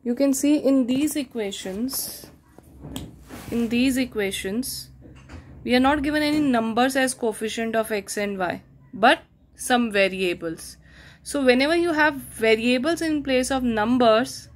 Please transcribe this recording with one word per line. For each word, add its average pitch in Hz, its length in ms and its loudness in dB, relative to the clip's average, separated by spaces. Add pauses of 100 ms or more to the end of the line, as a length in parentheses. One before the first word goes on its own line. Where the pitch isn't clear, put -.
You 240 100 -2
can 277 200 2
see 294 240 2
in 269 280 4
these 285 300 0
equations, 214 1120 -8 (1200)
in 233 200 -2
these 247 260 2
equations, 208 960 -4 (720)
we 233 100 0
are 254 60 6
not 277 220 2
given 302 200 0
any 302 180 0
numbers 247 540 2
as 262 200 0
coefficient 220 600 -4
of 220 160 0
x 208 280 -6
and 202 200 -4
y, 180 220 -4 (320)
but 247 280 4 (340)
some 240 360 0
variables. 185 880 -2 (460)
So 285 200 -4
whenever 262 320 4
you 339 200 2
have 302 220 2
variables 247 840 2
in 311 220 -2
place 262 280 0
of 262 120 -2
numbers 233 920 2